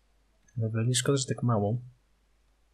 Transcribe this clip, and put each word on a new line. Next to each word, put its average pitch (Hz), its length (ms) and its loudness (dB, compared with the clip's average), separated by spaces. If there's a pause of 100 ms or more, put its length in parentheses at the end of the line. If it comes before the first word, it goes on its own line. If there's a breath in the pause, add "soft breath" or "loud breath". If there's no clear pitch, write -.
(580)
leveli. 113 380 0
Szkoda, 139 220 2
że 131 80 -2
tak - 180 -4
mało. 113 340 2 (960)